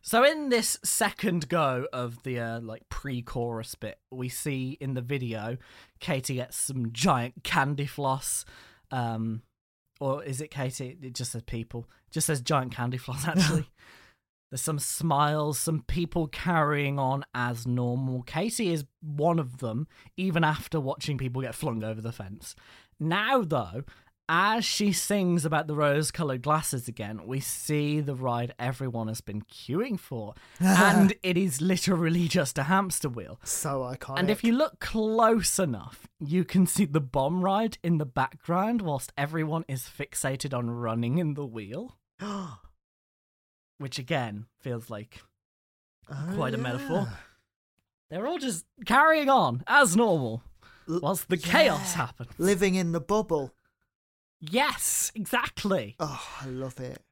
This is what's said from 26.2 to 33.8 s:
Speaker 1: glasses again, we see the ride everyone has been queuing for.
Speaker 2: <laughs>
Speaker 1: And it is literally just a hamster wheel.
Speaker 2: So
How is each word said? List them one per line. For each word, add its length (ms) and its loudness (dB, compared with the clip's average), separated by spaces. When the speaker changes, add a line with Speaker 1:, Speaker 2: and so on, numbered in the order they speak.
Speaker 1:
glasses 460 0
again, 400 -8
we 140 -2
see 600 -2
the 140 -4
ride 440 -2
everyone 500 -4
has 120 -6
been 220 -8
queuing 560 -4
for. 360 -8
Speaker 2:
<laughs> 140 -8
Speaker 1:
And 540 8
it 120 2
is 240 2
literally 680 2
just 280 0
a 80 0
hamster 440 0
wheel. 340 -10
Speaker 2:
So 380 -4